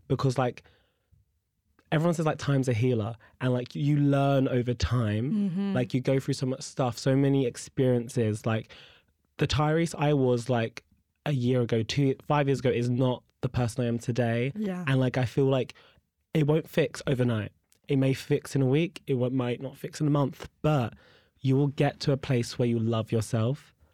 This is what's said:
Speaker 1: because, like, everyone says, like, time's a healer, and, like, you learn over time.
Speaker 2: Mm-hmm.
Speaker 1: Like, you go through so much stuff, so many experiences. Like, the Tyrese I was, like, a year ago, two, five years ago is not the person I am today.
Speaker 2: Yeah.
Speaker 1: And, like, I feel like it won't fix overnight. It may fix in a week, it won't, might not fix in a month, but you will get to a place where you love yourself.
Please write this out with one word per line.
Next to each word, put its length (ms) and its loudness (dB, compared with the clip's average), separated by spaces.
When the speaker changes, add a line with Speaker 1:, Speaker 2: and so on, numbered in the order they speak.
Speaker 1:
because, 300 0
like, 260 -2
everyone 220 2
says, 120 -2
like, 120 0
time's 320 0
a 40 2
healer, 420 0
and, 100 0
like, 240 -4
you 220 2
learn 500 2
over 260 0
time. 760 -2
Speaker 2:
Mm-hmm. 240 -4
Speaker 1:
Like, 200 -2
you 60 0
go 220 0
through 140 -4
so 100 -6
much 160 -4
stuff, 360 -4
so 200 2
many 280 2
experiences. 1000 0
Like, 260 -2
the 100 0
Tyrese 500 0
I 160 2
was, 340 2
like, 360 -2
a 80 0
year 280 2
ago, 220 0
two, 320 0
five 200 2
years 120 0
ago 100 0
is 200 0
not 340 0
the 80 -2
person 340 -2
I 40 0
am 120 0
today. 560 -2
Speaker 2:
Yeah. 320 -6
Speaker 1:
And, 120 2
like, 180 0
I 80 2
feel 200 0
like 280 0
it 140 2
won't 220 2
fix 380 0
overnight. 440 0
It 100 2
may 160 4
fix 420 -2
in 60 2
a 40 4
week, 420 0
it 80 0
won't, 180 0
might 280 -2
not 160 -12
fix 220 -12
in 80 0
a 40 2
month, 360 0
but 320 0
you 160 2
will 100 4
get 340 0
to 100 0
a 60 2
place 400 -2
where 100 2
you 120 2
love 320 0
yourself. 600 -2